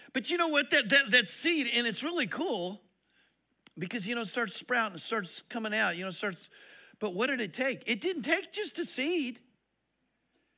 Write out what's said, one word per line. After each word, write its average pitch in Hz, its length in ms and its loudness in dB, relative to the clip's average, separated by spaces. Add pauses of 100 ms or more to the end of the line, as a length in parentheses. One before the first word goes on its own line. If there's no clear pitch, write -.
(120)
But 226 180 -4
you 349 60 0
know 339 120 4
what? 294 220 2
That, 269 200 4
that, 277 200 6
that 233 180 6
seed, 294 460 0
and 240 120 2
it's 220 160 -4
really 311 240 0
cool 208 540 -2 (960)
because, 175 300 -4
you 240 80 -2
know, 233 60 -2
it 208 80 -4
starts 226 260 -2
sprouting, 226 420 0
it 151 40 -10
starts 208 480 -4
coming 220 260 -4
out, 196 220 2
you 180 60 -6
know, 190 80 -4
it 180 40 -6
starts. 190 340 -6 (520)
But 196 140 -2
what 226 140 2
did 262 120 0
it 196 140 -4
take? 262 320 0
It 220 140 0
didn't 339 220 -2
take 339 300 0
just 392 260 -4
a 330 60 0
seed. 269 560 -2 (1160)